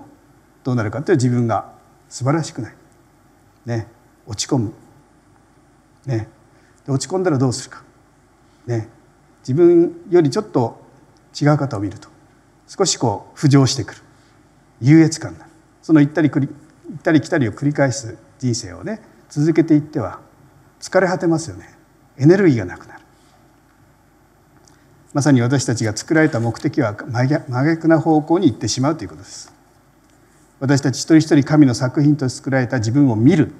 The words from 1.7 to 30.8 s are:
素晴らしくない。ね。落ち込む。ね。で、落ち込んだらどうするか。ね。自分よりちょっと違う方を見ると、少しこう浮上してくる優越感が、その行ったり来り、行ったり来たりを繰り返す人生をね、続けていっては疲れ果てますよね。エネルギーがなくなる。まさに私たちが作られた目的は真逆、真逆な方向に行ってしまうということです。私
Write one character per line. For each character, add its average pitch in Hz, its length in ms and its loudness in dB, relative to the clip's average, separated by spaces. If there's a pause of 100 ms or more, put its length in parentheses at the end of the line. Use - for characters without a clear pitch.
素 - 160 -12
晴 143 120 0
ら 160 60 -4
し - 80 -10
く - 100 -12
な 107 100 -10
い。 - 40 -20 (920)
ね。 117 200 -6 (400)
落 - 200 -10
ち - 40 -10
込 143 80 0
む。 107 140 -4 (1300)
ね。 113 220 -6 (560)
で、 139 80 -4
落 135 160 -4
ち - 0 -
込 185 120 -2
ん - 20 -2
だ 180 80 0
ら 131 80 0
ど 135 80 2
う 120 60 0
す - 120 -10
る - 60 -20
か。 - 140 -20 (840)
ね。 113 220 -6 (540)
自 127 120 -6
分 170 400 4 (160)
よ 175 100 4
り 151 80 2
ち 160 120 -2
ょ - 20 -12
っ 214 60 -16
と 120 340 -4 (580)
違 143 100 0
う 151 60 4
方 131 200 -6
を 98 40 -6
見 101 80 -6
る - 120 -14
と、 - 80 -20 (580)
少 - 180 -4
し - 120 -2
こ 107 380 -4
う - 40 -20
浮 151 100 0
上 135 180 6
し - 80 -2
て 98 100 -6
く - 100 -16
る - 60 -20 (800)
優 151 200 6
越 160 200 2
感 - 180 -12
が、 - 80 -20 (360)
そ - 100 0
の 151 80 6
行 143 100 2
っ - 20 -20
た 170 100 0
り 147 80 2
来 143 100 -2
り、 143 80 -4
行 - 500 -20
っ - 40 -20
た 170 100 0
り 156 80 4
来 - 80 -12
た 165 100 -2
り 120 100 0
を 101 40 -6
繰 - 140 -8
り 147 60 0
返 139 200 0
す - 240 -12 (220)
人 123 160 -4
生 92 200 -12
を 87 100 -18
ね、 220 160 -10 (280)
続 151 240 -2
け 156 120 4
て 156 100 2
い 147 40 4
っ - 20 2
て 147 200 -10
は 90 200 -8 (600)
疲 - 200 0
れ 190 60 0
果 175 120 -2
て 175 80 -4
ま 165 120 0
す - 100 -8
よ 92 80 -14
ね。 - 120 -20 (500)
エ 131 80 2
ネ 180 100 8
ル 196 120 4
ギ 131 80 2
ー - 20 -4
が 98 60 -4
な - 140 -12
く - 80 -20
な - 80 -20
る。 - 60 -20 (2000)
ま 143 100 -2
さ 147 80 2
に 131 100 6
私 123 240 0
た 123 100 -2
ち 113 100 -4
が 104 120 -4
作 - 180 -6
ら 160 80 4
れ 156 60 2
た 120 120 -4
目 117 180 -4
的 156 220 -4
は 107 160 -2 (120)
真 127 180 -2
逆、 135 240 -2
真 123 140 -2
逆 160 240 0
な 160 120 4
方 156 220 2
向 165 160 0
に 190 120 4
行 107 40 -8
っ - 40 -14
て 117 100 -6
し - 120 -6
ま 135 100 0
う 165 60 -4
と - 80 -12
い - 20 -14
う - 20 -16
こ 78 80 -18
と - 60 -20
で - 60 -20
す。 - 240 -20 (1080)
私 139 200 2